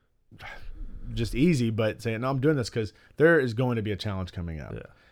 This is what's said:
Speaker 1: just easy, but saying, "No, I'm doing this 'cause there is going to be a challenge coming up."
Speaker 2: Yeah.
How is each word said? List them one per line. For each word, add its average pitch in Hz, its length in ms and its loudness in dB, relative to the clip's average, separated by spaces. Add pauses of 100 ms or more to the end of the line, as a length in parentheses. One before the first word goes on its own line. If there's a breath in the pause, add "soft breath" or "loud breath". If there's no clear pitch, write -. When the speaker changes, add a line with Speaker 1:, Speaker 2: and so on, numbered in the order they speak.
(1120 loud breath)
Speaker 1:
just 113 220 -2
easy, 127 340 4
but 110 320 0
saying, 113 200 -2
"No, 131 80 -2
I'm 135 100 0
doing 151 160 4
this 123 140 -2
'cause 110 240 -4 (240 soft breath)
there 165 220 8
is 123 140 0
going 123 220 0
to 110 60 0
be 104 100 -2
a 95 60 -2
challenge 95 340 -6
coming 82 300 -8
up." 50 120 -12
Speaker 2:
Yeah. - 80 -10 (300 soft breath)